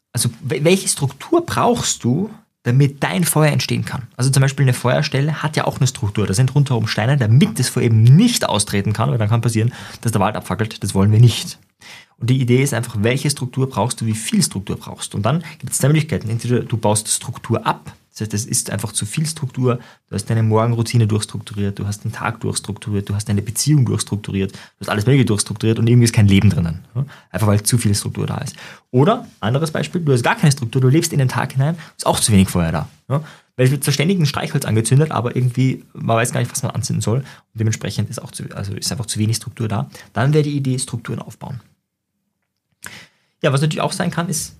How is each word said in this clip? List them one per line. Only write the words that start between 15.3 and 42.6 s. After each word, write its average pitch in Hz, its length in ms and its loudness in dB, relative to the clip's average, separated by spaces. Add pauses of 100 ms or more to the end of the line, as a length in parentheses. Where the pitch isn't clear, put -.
gibt's - 220 -8
zwei 131 80 2
Möglichkeiten. 156 420 0
Entweder 117 300 -2
du - 180 -4
baust 104 300 0
Struktur - 580 -4
ab, - 300 -6 (160)
das - 100 -14
heißt, 107 120 -6
es 107 120 -4
ist - 240 -6
einfach 98 220 -6
zu - 140 -6
viel 151 200 -4
Struktur, 127 540 -2 (300)
du - 60 -6
hast 98 140 -4
deine 113 140 2
Morgenroutine 113 640 2
durchstrukturiert, 101 720 -4
du 101 80 -4
hast 104 160 -6
den 110 80 -6
Tag - 300 -6
durchstrukturiert, 101 680 -6
du 101 80 -4
hast 104 140 -4
deine 101 120 0
Beziehung 143 440 2
durchstrukturiert, 101 640 -2
du - 60 -18 (240)
hast - 80 -4
alles - 160 0
Mögliche 131 200 4
durchstrukturiert 110 540 0
und 113 80 2
irgendwie 120 160 6
ist 117 100 4
kein 104 140 6
Leben 98 220 6
drinnen. 82 300 0 (140)
Ja? 135 120 -4 (260)
Einfach 107 160 -2
weil 104 160 2
zu - 140 2
viel 104 180 0
Struktur - 320 -4
da 107 120 -4
ist. - 160 -8 (360)
Oder, 185 360 4 (120)
anderes 156 320 -2
Beispiel, - 300 -4
du 147 100 2
hast 123 120 4
gar 160 120 0
keine 156 160 4
Struktur, 131 300 -2
du 131 80 4
lebst 165 240 2
in 143 60 0
den 131 100 2
Tag - 240 -4
hinein, 143 240 0 (200)
ist - 80 -8
auch 339 140 2
zu - 140 2
wenig 95 160 6
Feuer 82 240 0
da. 80 160 -4 (200)
Ja? 143 140 -2 (320)
Weil 127 100 4
es 127 60 4
wird 143 140 -4
zwar 147 80 0
ständig 180 260 0
ein 156 60 2
Streichholz - 400 -4
angezündet, 131 460 2
aber 117 240 -2
irgendwie, 127 580 0
man 113 240 0
weiß 120 160 0
gar 120 80 -2
nicht, 120 100 -4
was - 120 -6
man - 100 -4
anzünden 110 280 -4
soll 110 180 -2
und - 400 -12
dementsprechend 107 500 -2
ist - 120 -10
auch - 100 -16
zu, - 120 -14 (100)
also 101 200 -8
ist - 180 -6
einfach 117 140 -6
zu - 140 -6
wenig 107 180 0
Struktur 110 320 -6
da. 113 200 -4 (220)
Dann 131 220 0
wäre 151 100 4
die 147 140 -4
Idee, 131 200 -2
Strukturen 120 420 -8
aufbauen. - 420 -14 (1800)